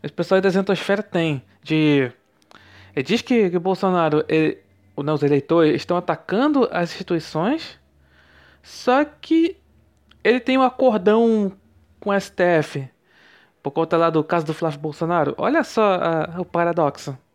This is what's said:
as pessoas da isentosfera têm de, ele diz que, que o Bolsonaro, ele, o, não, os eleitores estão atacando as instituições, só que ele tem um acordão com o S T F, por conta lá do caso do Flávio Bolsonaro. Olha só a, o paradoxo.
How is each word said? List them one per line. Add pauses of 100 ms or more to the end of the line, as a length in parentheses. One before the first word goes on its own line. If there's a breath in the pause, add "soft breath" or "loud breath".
as
pessoas
da
isentosfera
têm (180 soft breath)
de, (840 loud breath)
ele
diz
que,
que
o
Bolsonaro,
ele, (380)
o,
não,
os
eleitores
estão
atacando
as
instituições, (840 soft breath)
só
que (680)
ele
tem
um
acordão (480)
com
o
S
T
F, (760 soft breath)
por
conta
lá
do
caso
do
Flávio
Bolsonaro.
Olha
só
a,
o
paradoxo. (180)